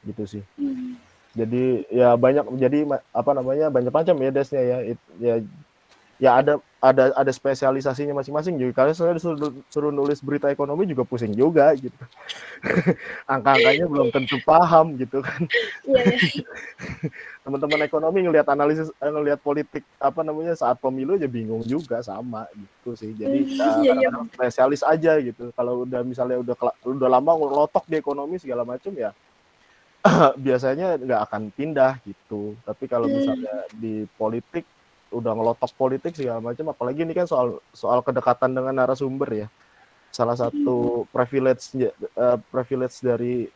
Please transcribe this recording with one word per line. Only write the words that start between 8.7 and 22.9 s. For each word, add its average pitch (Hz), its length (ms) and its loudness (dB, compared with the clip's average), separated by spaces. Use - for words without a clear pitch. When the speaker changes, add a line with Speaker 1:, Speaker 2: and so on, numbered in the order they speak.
Speaker 1:
kalau 135 200 4
saya 170 220 0
disuruh, 156 380 -4
suruh 147 240 -2
nulis 143 320 0
berita 143 240 -2
ekonomi 143 400 -2
juga 127 160 -2
pusing 117 320 -4
juga 151 400 6
gitu. 131 200 -10
<laughs> - 720 -2
Angka-angkanya 135 560 4
belum 143 240 2
tentu 135 280 -2
paham 160 600 6
gitu 131 200 -2
kan. 135 280 -6
Speaker 2:
Iya, 262 180 4
iya. - 320 -2
Speaker 1:
<laughs> - 520 -12
Teman-teman 147 400 -2
ekonomi 160 360 0
ngelihat 156 320 4
analisis, 151 480 0
eh, 147 120 -2
ngelihat 147 280 -2
politik, 147 440 -4
apa 139 240 -2
namanya, 160 360 -4
saat 127 200 0
pemilu 131 400 -2
aja 175 80 -2
bingung 113 400 -6
juga 123 400 -4
sama 110 480 -10
gitu 107 440 -14